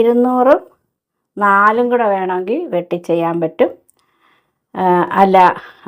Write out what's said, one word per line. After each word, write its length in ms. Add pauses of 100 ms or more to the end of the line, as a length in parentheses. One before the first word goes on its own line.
ഇരുന്നൂറും 600 (760)
നാലും 520
കൂടെ 180
വേണമെങ്കിൽ 580
വെട്ടി 300
ചെയ്യാൻ 440
പറ്റും. 300 (1040)
ഏഹ്, 360
അല്ല, 500 (260)